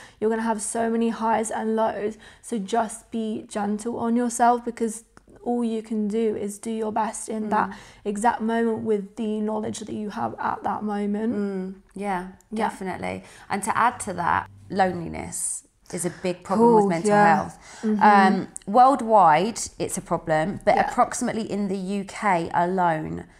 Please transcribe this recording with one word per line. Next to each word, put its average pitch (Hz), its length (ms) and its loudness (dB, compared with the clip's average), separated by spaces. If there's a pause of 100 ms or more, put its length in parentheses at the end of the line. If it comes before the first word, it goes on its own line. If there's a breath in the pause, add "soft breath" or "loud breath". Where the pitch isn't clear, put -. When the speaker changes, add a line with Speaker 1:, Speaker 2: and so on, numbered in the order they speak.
(200 loud breath)
Speaker 1:
You're 220 100 2
gonna 226 120 0
have 226 200 -2
so 233 280 -2
many 226 180 2
highs 226 440 0
and 220 260 -2
lows. 220 400 -2 (240 loud breath)
So - 180 -6
just 214 520 -4
be 220 360 -4
gentle 214 500 -4
on 233 200 0
yourself 240 480 2
because 226 400 -4 (360)
all 240 220 -2
you 226 180 -2
can 214 280 -2
do 220 260 0
is 202 220 -6
do - 120 -10
your 220 220 -4
best 220 380 -4
in 214 180 -4
that 208 220 0
Speaker 2:
Mm. 196 60 -14 (280 loud breath)
Speaker 1:
exact 214 380 0
moment 226 380 0
with 208 360 -2
the 214 240 -4
knowledge 214 400 -4
that 220 140 -10
you 214 160 -6
have 226 280 -6
at 220 260 -4
that 208 200 -4
moment. 208 500 -2
Speaker 2:
Mm. 196 400 -4 (200)
Yeah, 190 340 -6 (240)
Speaker 1:
Yeah. 214 160 -2
Speaker 2:
definitely. 185 560 -8 (260 loud breath)
And 196 140 -4
to 214 140 -4
add 233 240 2
to 196 140 -8
that, 170 340 0 (200)
loneliness 170 920 -2 (320)
is 175 100 -6
a 175 60 -2 (140)
big 180 200 -4
problem 226 320 6
with 208 100 6
Speaker 1:
Ooh, 196 40 2
Speaker 2:
mental 175 220 0
Speaker 1:
yeah. 208 240 6
Speaker 2:
health. 165 220 -4 (260 loud breath)
Speaker 1:
Mm-hmm. 214 180 0
Speaker 2:
Um, 196 460 6 (180)
worldwide, 220 960 6 (180)
it's - 220 -6
a - 20 -6
problem, 165 640 0
but 202 100 4
Speaker 1:
Yeah. - 140 2
Speaker 2:
approximately 233 540 -2
in 202 240 -4
the 190 100 -4
U 196 280 -4
K 185 500 -2
alone, 175 720 -2 (140)